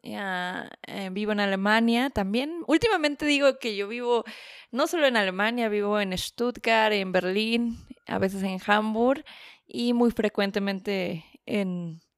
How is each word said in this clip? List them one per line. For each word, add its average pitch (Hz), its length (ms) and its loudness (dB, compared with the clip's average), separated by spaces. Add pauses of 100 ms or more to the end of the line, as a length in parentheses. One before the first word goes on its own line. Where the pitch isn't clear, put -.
Ya, 185 680 -6 (160)
eh, 196 260 -8
vivo 208 200 -2
en 208 80 0
Alemania 214 680 2
también. 254 580 -2
Últimamente 311 600 2
digo 277 320 4
que 220 180 -4
yo 202 100 -2
vivo 240 380 0 (460)
no 269 160 0
solo 320 200 2
en 247 120 4
Alemania, 208 500 0
vivo 208 320 0
en 185 160 -2
Stuttgart, 226 760 0
en 190 180 -2
Berlín, 220 640 0 (300)
a - 120 -4
veces 196 240 -2
en 190 240 -4
Hamburg 220 580 2 (420)
y 240 260 -2
muy 240 180 4
frecuentemente 196 1160 -2 (180)
en 175 560 -4 (180)